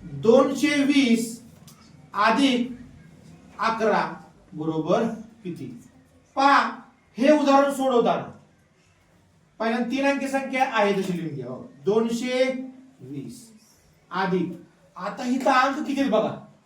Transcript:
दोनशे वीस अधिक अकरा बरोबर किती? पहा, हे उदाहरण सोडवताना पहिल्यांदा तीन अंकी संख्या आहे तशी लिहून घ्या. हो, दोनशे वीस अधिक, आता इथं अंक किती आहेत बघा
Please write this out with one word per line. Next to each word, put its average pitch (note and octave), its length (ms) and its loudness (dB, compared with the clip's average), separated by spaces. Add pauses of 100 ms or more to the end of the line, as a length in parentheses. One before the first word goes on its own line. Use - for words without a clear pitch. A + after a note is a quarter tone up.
दोनशे C4+ 800 2
वीस C4+ 600 2 (680)
अधिक A#3 580 2 (880)
अकरा G#3+ 600 -2 (320)
बरोबर D#3+ 500 -2 (400)
किती? C#3 400 -12 (520)
पहा, C4+ 400 2 (420)
हे C#4 140 4
उदाहरण C#4 400 4
सोडवताना B3+ 600 0 (1300)
पहिल्यांदा A#3 320 -2
तीन C4+ 140 -2
अंकी C#4 220 0
संख्या C4 440 -2
आहे G3+ 220 2
तशी F#3 240 -2
लिहून D#3 180 -8
घ्या. B2 120 -10
हो, - 260 -14 (120)
दोनशे A#3+ 800 0 (340)
वीस C3+ 540 -14 (580)
अधिक, F3+ 420 -2 (420)
आता A3+ 300 -10
इथं C4 260 0
अंक C4+ 360 2
किती C#4 140 -2
आहेत A#3+ 100 0
बघा - 340 -2 (200)